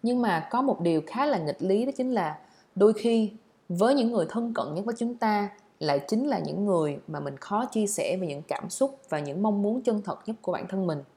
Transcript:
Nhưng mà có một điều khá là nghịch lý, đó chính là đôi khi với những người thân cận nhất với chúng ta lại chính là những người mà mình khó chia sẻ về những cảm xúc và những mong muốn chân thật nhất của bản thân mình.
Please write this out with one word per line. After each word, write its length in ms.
Nhưng 180
mà 300
có 100
một 200
điều 260
khá 180
là 120
nghịch 240
lý, 240
đó 120
chính 160
là 260
đôi 180
khi 380
với 240
những 180
người 180
thân 240
cận 200
nhất 120
với 120
chúng 180
ta 340
lại 280
chính 200
là 120
những 260
người 420
mà 120
mình 180
khó 280
chia 220
sẻ 340
về 60
những 140
cảm 280
xúc 300
và 100
những 240
mong 180
muốn 200
chân 200
thật 240
nhất 160
của 100
bản 160
thân 200
mình. 160